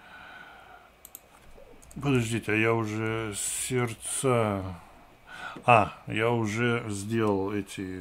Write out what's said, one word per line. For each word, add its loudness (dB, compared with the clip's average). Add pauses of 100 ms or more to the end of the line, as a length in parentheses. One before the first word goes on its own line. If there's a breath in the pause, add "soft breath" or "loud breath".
(2000 loud breath)
Подождите, 2
а 4
я 4
уже -2
сердца, 0 (1040 loud breath)
а, 8 (140)
я 0
уже 0
сделал 0
эти, -6